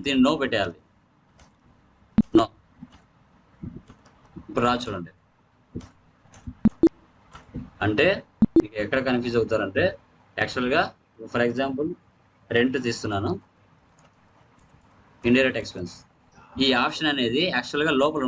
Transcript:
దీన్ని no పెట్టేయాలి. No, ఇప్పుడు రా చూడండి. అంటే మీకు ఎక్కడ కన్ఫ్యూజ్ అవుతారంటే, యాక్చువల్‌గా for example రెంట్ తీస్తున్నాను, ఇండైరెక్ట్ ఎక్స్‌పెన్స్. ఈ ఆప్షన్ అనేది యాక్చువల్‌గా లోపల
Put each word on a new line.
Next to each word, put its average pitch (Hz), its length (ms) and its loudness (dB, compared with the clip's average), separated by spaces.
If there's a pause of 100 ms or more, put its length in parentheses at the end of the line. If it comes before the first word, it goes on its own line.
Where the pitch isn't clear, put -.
దీన్ని 135 220 4
no 151 40 4 (100)
పెట్టేయాలి. 104 360 -2 (1600)
No, 330 60 4 (2000)
ఇప్పుడు 120 200 -4
రా 123 60 2 (100)
చూడండి. 90 280 -10 (2750)
అంటే 107 220 4 (540)
మీకు - 200 -4
ఎక్కడ 104 160 -2 (120)
కన్ఫ్యూజ్ 120 320 0
అవుతారంటే, 107 420 0 (520)
యాక్చువల్‌గా 127 460 0 (520)
for 120 160 2
example 135 380 -4 (600)
రెంట్ 120 260 2 (120)
తీస్తున్నాను, 107 440 -4 (1900)
ఇండైరెక్ట్ 120 380 2
ఎక్స్‌పెన్స్. 90 320 -12 (680)
ఈ 135 40 2 (160)
ఆప్షన్ 151 300 -2
అనేది 127 280 0 (140)
యాక్చువల్‌గా 143 460 -2
లోపల 151 240 0